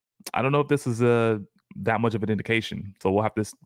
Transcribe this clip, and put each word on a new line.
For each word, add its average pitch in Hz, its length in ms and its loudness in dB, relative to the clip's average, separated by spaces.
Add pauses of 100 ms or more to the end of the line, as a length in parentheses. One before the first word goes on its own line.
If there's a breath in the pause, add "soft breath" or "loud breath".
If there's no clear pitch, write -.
(340)
I - 80 0
don't 131 100 0
know 147 80 2
if 139 80 0
this 143 180 0
is 117 160 -2
a, 117 400 4 (360)
that 110 240 0
much 113 120 0
of 104 100 -2
an 107 60 -4
indication. 107 720 -4
So 98 80 0
we'll 101 140 2
have 107 120 -2
to 110 60 -2
s-, - 140 -6 (100)